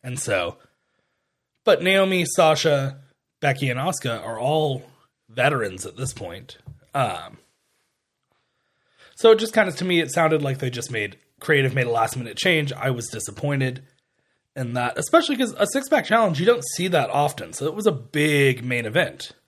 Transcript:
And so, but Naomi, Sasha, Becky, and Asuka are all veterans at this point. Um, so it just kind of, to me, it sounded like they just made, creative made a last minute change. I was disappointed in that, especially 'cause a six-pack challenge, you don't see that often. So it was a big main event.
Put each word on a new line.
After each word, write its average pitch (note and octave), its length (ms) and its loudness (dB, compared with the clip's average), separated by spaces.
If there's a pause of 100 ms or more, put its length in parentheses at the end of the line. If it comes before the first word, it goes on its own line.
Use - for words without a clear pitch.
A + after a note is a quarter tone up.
And B2+ 180 -10
so, F2+ 400 -2 (1040)
but - 180 4
Naomi, F#3+ 420 2
Sasha, D3+ 760 2 (400)
Becky, C#3 280 0
and B2 120 -2
Asuka C3 440 -4
are A2+ 140 -8
all C#3 460 0 (440)
veterans A2+ 560 -2
at - 120 -12
this C3 160 -6
point. F#2 460 -14 (360)
Um, F#2 440 -4 (1800)
so A3+ 160 8
it A3 80 6
just A3 120 -4
kind G#3 160 4
of, D#3 80 -6
to F3+ 80 -6
me, F3+ 140 2
it E3+ 140 0
sounded D#3+ 280 2
like C3+ 180 -2
they B2+ 120 -4
just A#2+ 220 -10
made, G#2 260 -6 (220)
creative C3+ 340 2
made B2 140 0
a - 20 -4
last A2+ 260 0
minute A#2 200 -10
change. D#3 360 0
I B2+ 180 -2
was A#2 180 -4
disappointed C3 760 -4 (720)
in B2 180 -8
that, B2 260 -4
especially D#4+ 380 2
'cause A#3+ 220 -4
a G3+ 80 2
six-pack C4+ 400 0
challenge, G3+ 340 2
you F3+ 60 2
don't A#3+ 180 2
see F3+ 240 -4
that C#3+ 220 0
often. C3+ 420 -2
So - 140 -6
it D#3+ 80 -4
was G#3 120 -2
a G3 60 4
big C#3 720 2
main A#2+ 220 -2
event. - 460 -2 (160)